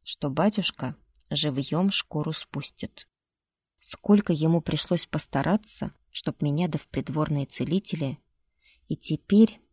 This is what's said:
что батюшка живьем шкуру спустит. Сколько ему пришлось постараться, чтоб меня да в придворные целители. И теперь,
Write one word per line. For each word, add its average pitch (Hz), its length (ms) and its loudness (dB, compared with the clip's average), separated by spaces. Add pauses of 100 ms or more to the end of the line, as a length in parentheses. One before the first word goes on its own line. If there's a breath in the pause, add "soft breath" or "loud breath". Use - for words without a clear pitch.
что - 260 -6
батюшка 151 680 0 (340)
живьем 151 640 0
шкуру 156 420 -2
спустит. - 720 -10 (720)
Сколько - 540 2
ему 160 280 2
пришлось - 440 -2
постараться, - 880 -2 (180)
чтоб - 300 -6
меня 151 260 0
да 151 100 -2
в - 100 -12
придворные 151 580 -2
целители. 147 760 -4 (680 soft breath)
И 156 80 -4
теперь, - 640 4 (140)